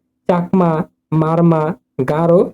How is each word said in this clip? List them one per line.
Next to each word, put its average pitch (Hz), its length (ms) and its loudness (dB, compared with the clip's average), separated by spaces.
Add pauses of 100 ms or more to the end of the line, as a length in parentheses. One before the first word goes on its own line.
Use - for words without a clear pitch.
(280)
চাকমা, 175 420 0 (420)
মারমা, 160 500 0 (460)
গারো 170 320 2 (140)